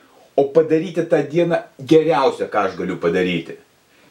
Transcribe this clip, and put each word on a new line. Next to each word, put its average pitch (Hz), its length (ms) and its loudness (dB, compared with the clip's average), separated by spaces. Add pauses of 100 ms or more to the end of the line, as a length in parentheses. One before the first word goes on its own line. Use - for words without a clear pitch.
(380)
o 139 60 4
padaryti 160 600 0
tą 151 180 0
dieną 165 400 -2 (160)
geriausia, 151 680 2
ką 101 200 -2
aš 90 100 -8
galiu 90 200 -6
padaryti. 87 600 -2 (540)